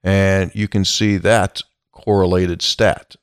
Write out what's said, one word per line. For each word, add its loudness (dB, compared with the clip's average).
And 2
you -4
can -2
see 0
that 0
correlated 0
stat. -2